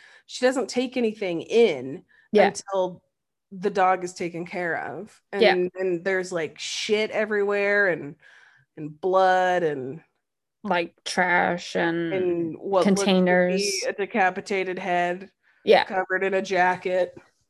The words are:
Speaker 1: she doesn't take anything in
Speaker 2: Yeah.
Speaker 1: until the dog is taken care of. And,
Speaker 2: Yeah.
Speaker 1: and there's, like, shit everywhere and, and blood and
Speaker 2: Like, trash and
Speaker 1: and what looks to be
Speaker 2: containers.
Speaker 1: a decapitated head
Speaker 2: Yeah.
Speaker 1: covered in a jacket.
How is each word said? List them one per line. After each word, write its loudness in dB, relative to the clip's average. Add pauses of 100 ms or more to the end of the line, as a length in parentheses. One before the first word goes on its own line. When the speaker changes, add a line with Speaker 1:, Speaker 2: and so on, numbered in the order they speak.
(260)
Speaker 1:
she -10
doesn't 2
take -4
anything -2
in 2 (280)
Speaker 2:
Yeah. 6
Speaker 1:
until -4 (480)
the -4
dog 2
is -8
taken -8
care -4
of. -10 (100)
And, 0
Speaker 2:
Yeah. 6 (260)
Speaker 1:
and -2
there's, -2
like, -6
shit -2
everywhere 0
and, -4 (600)
and -12
blood 4
and -4 (640)
Speaker 2:
Like, -2 (100)
trash 0
and -2
Speaker 1:
and -2
what 0
looks 4
to 0
be 4
Speaker 2:
containers. 2
Speaker 1:
a -2
decapitated -2
head -4 (340)
Speaker 2:
Yeah. 6
Speaker 1:
covered -2
in 0
a 0
jacket. 0 (320)